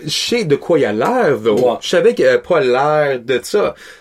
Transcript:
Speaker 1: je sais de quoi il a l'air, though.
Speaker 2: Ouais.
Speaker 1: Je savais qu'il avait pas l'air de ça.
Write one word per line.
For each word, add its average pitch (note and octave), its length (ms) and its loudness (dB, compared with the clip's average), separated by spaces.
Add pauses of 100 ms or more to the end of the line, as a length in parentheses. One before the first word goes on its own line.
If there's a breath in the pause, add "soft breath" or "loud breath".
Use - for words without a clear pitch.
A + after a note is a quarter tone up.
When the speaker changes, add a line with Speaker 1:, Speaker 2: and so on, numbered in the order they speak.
Speaker 1:
je D3 60 -10
sais - 340 -2
de D3+ 120 0
quoi E3 240 0
il C3 60 0
a G#2+ 80 -2
l'air, E3 460 0
though. G#2+ 200 0
Speaker 2:
Ouais. A#2+ 220 2
Speaker 1:
Je - 80 -12
savais F#3 260 2
qu'il - 100 0
avait B2 160 2
pas E3+ 200 0
l'air C#3 580 0
de A#2+ 240 -2
ça. G3 320 -2 (260 loud breath)